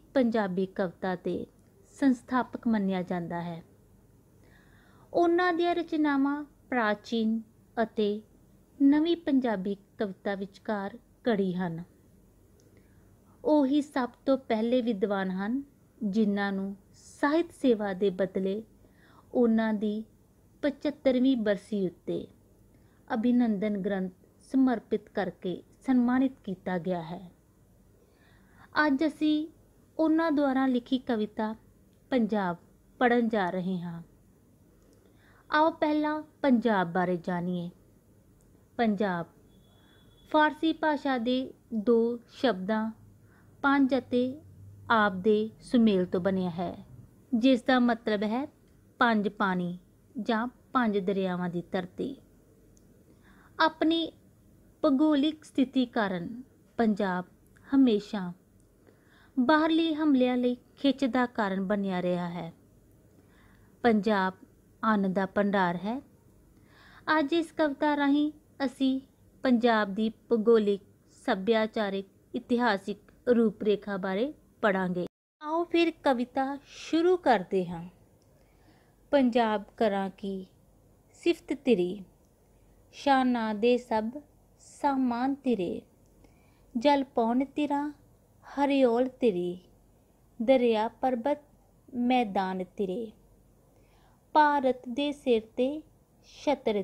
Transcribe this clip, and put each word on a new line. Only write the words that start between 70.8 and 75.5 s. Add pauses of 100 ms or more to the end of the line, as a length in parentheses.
ਸੱਭਿਆਚਾਰਕ, (300)
ਇਤਿਹਾਸਿਕ (180)
ਰੂਪਰੇਖਾ
ਬਾਰੇ (280)
ਪੜ੍ਹਾਂਗੇ। (360)
ਆਓ